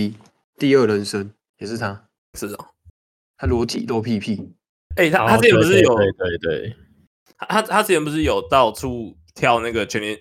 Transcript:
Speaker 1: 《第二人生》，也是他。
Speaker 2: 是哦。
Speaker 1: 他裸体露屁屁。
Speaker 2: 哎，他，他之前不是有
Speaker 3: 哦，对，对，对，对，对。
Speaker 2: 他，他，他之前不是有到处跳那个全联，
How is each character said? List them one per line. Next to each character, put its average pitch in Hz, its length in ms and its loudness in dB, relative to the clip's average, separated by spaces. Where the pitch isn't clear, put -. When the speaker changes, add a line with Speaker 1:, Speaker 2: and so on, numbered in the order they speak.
Speaker 1:
《第 139 180 2
二 131 100 6
人 104 200 0
生》， 101 240 -6
也 101 80 -12
是 113 100 -8
他。 104 300 -8
Speaker 2:
是 - 140 -10
哦。 - 200 -14
Speaker 1:
他 - 100 -6
裸 120 180 0
体 117 200 -6
露 117 160 -4
屁 107 180 -2
屁。 101 340 -8
Speaker 2:
哎， 160 140 2
他， 147 180 2
他 117 100 4
之 233 100 4
前 202 80 6
不 - 80 6
是 - 180 4
有 135 120 6
Speaker 3:
哦， 113 40 0
对， 98 140 2
对， 90 180 -4
对， 85 100 -4
对， 80 300 -6
对。 110 60 -12
Speaker 2:
他， - 80 -12
他， 214 160 0
他 208 220 0
之 196 100 0
前 156 100 2
不 151 60 -4
是 156 140 -2
有 101 260 0
到 127 220 4
处 117 460 -8
跳 120 280 0
那 117 100 -4
个 110 140 -2
全 107 160 -6
联， 107 200 -6